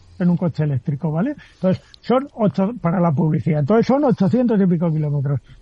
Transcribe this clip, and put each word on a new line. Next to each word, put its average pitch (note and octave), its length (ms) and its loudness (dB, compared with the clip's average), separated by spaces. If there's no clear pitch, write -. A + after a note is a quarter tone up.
en F3 100 2
un F3 60 2
coche D#3 280 -2
eléctrico, C#3+ 480 -4
¿vale? G#3+ 220 -2
Entonces, - 280 -2
son C4+ 340 0
ocho, G3+ 460 0
para E3+ 200 0
la E3+ 120 2
publicidad, D#3 480 0
entonces G#3 260 2
son C#4 180 2
ochocientos A3 560 2
y G3 60 2
pico F3 240 0
kilómetros. D3 500 -2